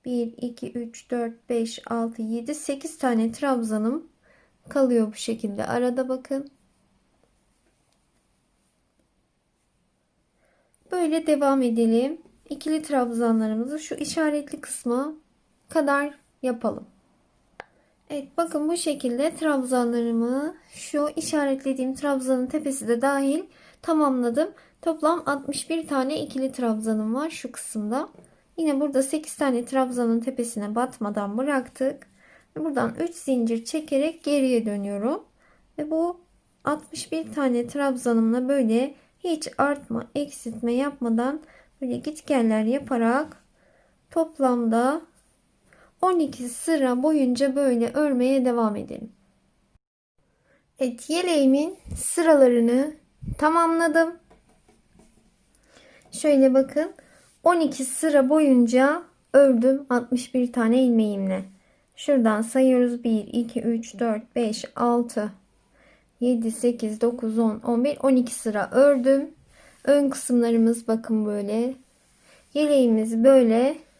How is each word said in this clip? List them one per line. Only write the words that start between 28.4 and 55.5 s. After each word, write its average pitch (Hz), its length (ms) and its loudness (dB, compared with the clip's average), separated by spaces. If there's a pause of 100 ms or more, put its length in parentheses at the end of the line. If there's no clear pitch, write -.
Yine 302 220 0
burada 277 240 0
sekiz 311 320 -4
tane 247 300 -2
trabzanın 247 540 0
tepesine 226 560 -6
batmadan 214 640 -4
bıraktık. 269 720 -4 (500)
Ve 311 80 -6
buradan 233 340 -2
üç 339 160 -6
zincir 233 500 -2
çekerek 311 580 -2
geriye 262 420 0
dönüyorum. 202 580 -4 (540)
Ve 302 140 -6
bu 339 280 -2 (440)
altmış - 480 -6
bir 320 220 -8
tane 247 340 0
trabzanımla 247 840 0
böyle 262 460 0 (240)
hiç 320 280 -4 (100)
artma, 269 580 -4
eksiltme 240 580 -6
yapmadan 262 680 -2 (400)
böyle 247 160 -6
git 302 300 -10
geller 226 360 2
yaparak 254 800 -2 (680)
toplamda 262 880 0 (1000)
on 359 180 2
iki 247 300 -4
sıra 262 540 0
boyunca 269 520 2
böyle 247 380 2
örmeye 269 520 2
devam 233 300 0
edelim. - 360 -12 (1700)
Evet, 247 300 -6
yeleğimin 311 680 2 (180)
sıralarını 269 1000 4 (440)
tamamladım. 330 800 2 (2000)